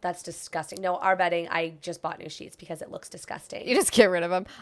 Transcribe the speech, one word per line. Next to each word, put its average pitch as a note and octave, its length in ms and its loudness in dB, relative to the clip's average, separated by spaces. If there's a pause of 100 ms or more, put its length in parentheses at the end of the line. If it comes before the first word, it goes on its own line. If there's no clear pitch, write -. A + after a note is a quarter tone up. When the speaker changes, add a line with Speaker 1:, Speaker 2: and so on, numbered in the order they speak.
Speaker 1:
that's F3+ 220 -4
disgusting. F3 580 -8
No, F3+ 180 0
our F#3+ 180 4
bedding, E3+ 340 2
I E3 300 -2
just E3+ 200 -8
bought - 200 -6
new - 80 -12
sheets - 260 -14
because - 260 -12
it - 120 -12
looks - 160 -12
disgusting. - 580 -12
Speaker 2:
You B3 80 2
just F#4+ 160 4
get A3+ 180 10
rid F3 140 2
of E3+ 80 0
'em. F3+ 160 0 (160)